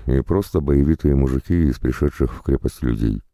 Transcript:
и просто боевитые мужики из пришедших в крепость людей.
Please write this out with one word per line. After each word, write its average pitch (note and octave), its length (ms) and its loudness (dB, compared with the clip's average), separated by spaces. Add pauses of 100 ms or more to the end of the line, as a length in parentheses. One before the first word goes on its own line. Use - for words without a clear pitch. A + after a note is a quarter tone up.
и C2 160 2
просто F2+ 380 -2
боевитые C#2+ 560 2
мужики C2+ 520 0
из B1 120 -2
пришедших C2+ 540 -2
в - 80 -16
крепость - 400 -2
людей. A1 400 -2 (120)